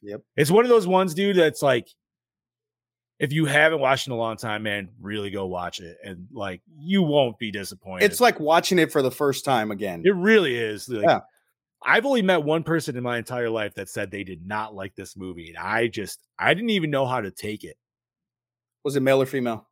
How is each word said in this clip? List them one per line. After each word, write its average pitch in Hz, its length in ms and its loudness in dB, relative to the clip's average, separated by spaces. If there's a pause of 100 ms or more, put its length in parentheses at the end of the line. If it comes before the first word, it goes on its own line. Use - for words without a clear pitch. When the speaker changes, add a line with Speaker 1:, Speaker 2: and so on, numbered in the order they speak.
Speaker 1:
Yep. 101 200 -12 (140)
Speaker 2:
It's 143 160 2
one 226 120 6
of 247 40 0
those 226 180 6
ones, 185 280 2
dude, 196 220 2
that's 156 260 4
like, 127 260 2 (1300)
if 143 160 -2
you 160 100 2
haven't 151 360 4
watched 131 260 0
in 131 80 -6
a - 20 -4
long 113 220 -2
time, 107 240 -6
man, 101 260 -4 (100)
really 101 320 -8
go 98 160 -6
watch 87 340 -8
it. 87 220 -18
And, 92 300 -16
like, 95 300 -10 (160)
you 180 240 0
won't 143 360 2
be 110 120 -6
disappointed. 95 560 -4
Speaker 1:
It's - 120 0
like 240 220 4
watching 170 380 4
it 160 120 4
for 147 120 2
the 127 80 2
first 139 340 -2
time 110 260 0
again. 95 360 -6
Speaker 2:
It 196 80 4
really 180 420 4
is. 110 320 -6
Like, 110 160 -4
Speaker 1:
Yeah. 127 160 4 (600)
Speaker 2:
I've 202 240 2
only 254 160 2
met 185 220 2
one 156 180 0
person 156 340 -4
in 123 60 -6
my 123 160 -4
entire 120 320 -6
life 107 240 -4
that 98 160 -12
said 104 200 -8
they 101 140 -10
did 90 220 -14
not 107 280 -6
like 95 200 -12
this - 240 -16
movie. 87 320 -12
And 82 80 -18
I 110 300 -2
just, 98 380 -8 (120)
I 131 160 2
didn't 226 160 -2
even 170 200 0
know 135 160 0
how 127 140 -2
to 98 100 -6
take 104 340 -10
it. 78 120 -18 (1080)
Speaker 1:
Was 143 120 -2
it 139 40 2
male 135 200 4
or 131 60 2
female? 123 460 -4